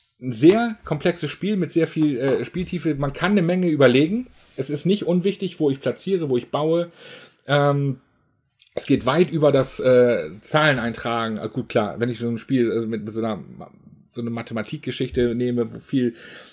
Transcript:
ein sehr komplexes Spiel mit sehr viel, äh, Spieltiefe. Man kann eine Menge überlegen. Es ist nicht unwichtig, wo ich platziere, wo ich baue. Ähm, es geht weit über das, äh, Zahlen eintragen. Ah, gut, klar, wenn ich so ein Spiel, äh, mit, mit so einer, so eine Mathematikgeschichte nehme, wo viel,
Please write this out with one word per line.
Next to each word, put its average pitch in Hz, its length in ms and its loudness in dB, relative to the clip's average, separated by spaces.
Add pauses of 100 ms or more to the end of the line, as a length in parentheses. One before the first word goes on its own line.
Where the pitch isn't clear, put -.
(220)
ein 127 120 -4
sehr 214 500 4
komplexes 156 480 -2
Spiel 208 240 -4
mit 165 160 -2
sehr 165 160 2
viel, 151 300 0
äh, 123 280 0
Spieltiefe. 170 500 -4
Man 135 180 -4
kann 180 180 -2
eine 202 100 4
Menge 180 280 0
überlegen. 151 580 4 (300)
Es 131 120 -6
ist 143 160 -6
nicht 196 200 2
unwichtig, 180 540 -2
wo 151 100 2
ich 139 100 -2
platziere, 165 500 -4
wo 127 80 2
ich - 140 -6
baue. 165 400 0 (560)
Ähm, 143 540 2 (760)
es - 100 -8
geht 117 200 2
weit 151 260 2
über 151 200 4
das, 135 280 0
äh, 120 500 4 (120)
Zahlen 151 380 2
eintragen. 113 600 -4
Ah, 113 80 -6
gut, 120 220 -8
klar, 104 300 0
wenn 120 100 -2
ich 113 100 -8
so 117 80 -4
ein 117 100 -4
Spiel, 120 340 0
äh, 113 140 -2
mit, 110 200 -6
mit 107 80 -10
so 110 80 -4
einer, 110 220 -4 (640)
so 120 120 -10
eine 117 80 -6
Mathematikgeschichte 120 1080 -4
nehme, 120 380 -2
wo 113 60 -14
viel, 123 360 -2 (360)